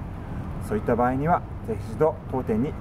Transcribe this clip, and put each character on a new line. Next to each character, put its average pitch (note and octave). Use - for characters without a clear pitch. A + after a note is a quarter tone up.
そ G#2+
う -
い G#2
っ -
た B2
場 A#2+
合 B2+
に C#3
は、 F3
ぜ A2
ひ -
一 -
度 D#3
当 B2+
店 A2+
に D3